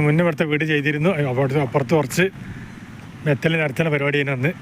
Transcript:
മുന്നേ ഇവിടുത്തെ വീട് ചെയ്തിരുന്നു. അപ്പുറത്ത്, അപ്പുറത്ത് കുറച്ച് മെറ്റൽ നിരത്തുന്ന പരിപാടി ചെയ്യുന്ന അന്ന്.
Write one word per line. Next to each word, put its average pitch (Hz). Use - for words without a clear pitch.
മുന്നേ 156
ഇവിടുത്തെ 165
വീട് 151
ചെയ്തിരുന്നു. 147
അപ്പുറത്ത്, 135
അപ്പുറത്ത് 143
കുറച്ച് 151
മെറ്റൽ 151
നിരത്തുന്ന 156
പരിപാടി 143
ചെയ്യുന്ന 139
അന്ന്. 139